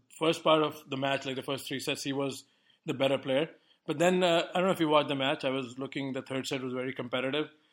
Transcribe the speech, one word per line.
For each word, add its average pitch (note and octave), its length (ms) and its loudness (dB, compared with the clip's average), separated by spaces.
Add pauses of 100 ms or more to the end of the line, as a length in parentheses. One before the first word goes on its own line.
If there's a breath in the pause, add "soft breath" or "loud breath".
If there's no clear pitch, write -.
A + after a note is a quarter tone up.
(180)
first E3 260 0
part D#3+ 180 6
of D3 140 0 (140)
the C3+ 60 -4
match, C3+ 280 0
like, C3 120 -4
the C3 60 -8
first C3+ 240 -6
three C3+ 140 -6
sets, C#3 220 -4
he C#3 100 -4
was C3+ 320 -4 (420 soft breath)
the D#3 60 -4
better C3+ 240 2
player. C#3 320 0 (380 soft breath)
But D3+ 120 -2
then, F3+ 240 4
uh, E3+ 200 4 (120)
I F#3 40 2
don't F3+ 100 2
know F#3 60 4
if - 60 -4
you D#3+ 100 4
watched D3 180 4
the C#3+ 60 0
match. C#3 320 -2
I C3 40 2
was B2 280 -4
looking, C3+ 340 -6
the C3 80 -4
third C3 260 -6
set C3+ 160 -4
was B2+ 120 -6
very B2+ 180 -4
competitive. C3 560 -4 (240 soft breath)